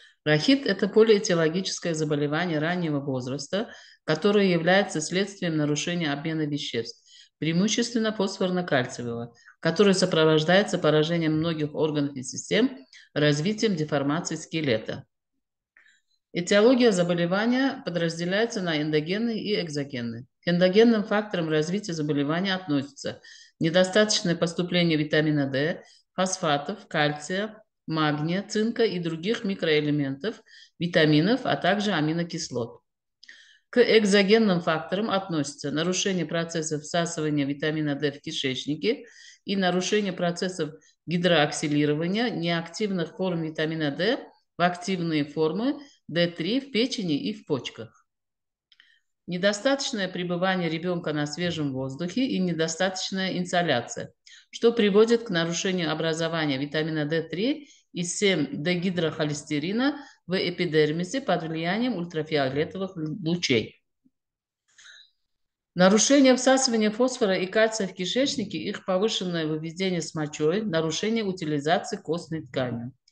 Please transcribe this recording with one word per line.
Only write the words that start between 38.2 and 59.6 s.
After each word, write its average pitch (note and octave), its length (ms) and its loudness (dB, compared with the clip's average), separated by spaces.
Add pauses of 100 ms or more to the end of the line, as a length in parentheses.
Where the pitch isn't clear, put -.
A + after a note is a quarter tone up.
кишечнике D3 840 -4 (400)
и G3 140 -4
нарушение F#3 560 0
процессов F3 580 -4 (340)
гидроксилирования D#3+ 1200 2
неактивных E3+ 880 -4
форм E3+ 260 -2
витамина D#3 480 -2
D G3+ 260 0 (400)
в E3 60 0
активные E3+ 640 0
формы F#3+ 520 -2 (300)
Д E3+ 200 2
три F3 320 -4
в C4+ 120 -8
печени G3+ 580 -2
и G#3+ 40 -4
в - 120 -16
почках. - 600 -8 (1200)
Недостаточное G3+ 840 0
пребывание F3+ 580 -2
ребёнка E3 460 -2
на D3 120 -2
свежем D#3 460 -4
воздухе C#3 540 -4
и G3 120 -2
недостаточная F#3 1000 -2
инсоляция, F3 760 -2 (380)
что A#3 240 2
приводит A3+ 500 4
к - 60 -10
нарушению E3+ 600 -2
образования D#3+ 680 0
витамина D#3 480 -2
Д D#3 160 0
три A3 480 -4 (240)
и F3 100 -4
семь-дегидрохолестерина E3+ 2000 -2 (220)